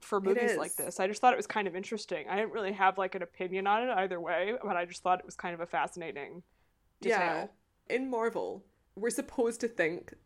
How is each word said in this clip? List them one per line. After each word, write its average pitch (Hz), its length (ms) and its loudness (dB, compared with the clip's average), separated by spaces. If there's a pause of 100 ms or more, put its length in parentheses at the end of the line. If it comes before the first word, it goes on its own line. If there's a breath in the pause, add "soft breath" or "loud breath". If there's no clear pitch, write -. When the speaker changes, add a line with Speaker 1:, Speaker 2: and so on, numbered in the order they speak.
Speaker 1:
for 208 240 0
Speaker 2:
It - 20 -
Speaker 1:
movies 240 300 4
like 156 160 -2
Speaker 2:
is. - 40 -4
Speaker 1:
this. 156 240 -4
I 190 80 4
just 208 120 -4
thought 254 120 10
it - 40 4
was 214 100 -2
kind 208 220 0
of 160 80 -4
interesting. 185 520 -6
I 185 80 0
didn't 208 160 0
really 196 200 -2
have, 190 260 4
like, 190 160 -2
an 185 80 -4
opinion 185 440 -4
on 220 220 4
it 247 40 0
either 185 280 0
way, 175 420 0
but 202 140 0
I 175 80 2
just 175 180 -12
thought 180 180 2
it - 60 -16
was - 100 -14
kind 175 180 -6
of 165 60 -10
a 170 60 -4
fascinating 165 760 -6 (580)
Speaker 2:
Yeah. 180 460 2
Speaker 1:
detail. - 80 -18 (340)
Speaker 2:
In 262 220 -2
Marvel, 220 540 -2 (320)
we're 220 140 0
supposed 233 500 0
to 233 80 0
think 170 440 -2 (140)